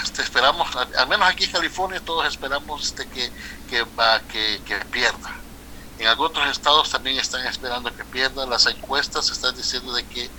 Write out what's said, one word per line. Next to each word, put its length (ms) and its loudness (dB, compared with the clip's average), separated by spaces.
este, 200 -4
esperamos, 540 4
al, 180 -2
al 140 4
menos 200 4
aquí 160 2
en 80 -2
California, 520 -2
todos 220 0
esperamos, 580 -4
este, 220 -6
que, 260 -6
que 120 2
va, 300 6
que, 380 -2
que 100 0
pierda. 420 0
En 80 -2
algunos 240 4
otros 200 2
estados 400 4
también 280 0
están 280 -2
esperando 460 -4
que 120 -12
pierda. 420 -2
Las 200 4
encuestas 640 0
están 260 0
diciendo 360 -4
de 120 -2
que, 340 -8